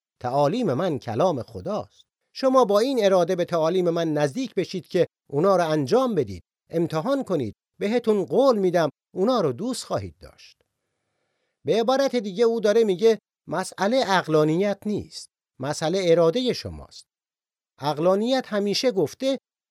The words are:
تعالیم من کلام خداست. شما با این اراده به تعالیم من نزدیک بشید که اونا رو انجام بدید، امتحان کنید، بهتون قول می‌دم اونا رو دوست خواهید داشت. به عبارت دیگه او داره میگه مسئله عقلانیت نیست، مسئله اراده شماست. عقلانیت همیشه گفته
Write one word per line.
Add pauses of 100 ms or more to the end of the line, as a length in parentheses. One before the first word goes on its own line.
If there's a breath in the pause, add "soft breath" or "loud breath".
(220)
تعالیم
من
کلام
خداست. (340)
شما
با
این
اراده
به
تعالیم
من
نزدیک
بشید
که (220)
اونا
رو
انجام
بدید، (260)
امتحان
کنید، (240)
بهتون
قول
می‌دم (240)
اونا
رو
دوست
خواهید
داشت. (1080)
به
عبارت
دیگه
او
داره
میگه (280)
مسئله
عقلانیت
نیست، (300)
مسئله
اراده
شماست. (720)
عقلانیت
همیشه
گفته (340)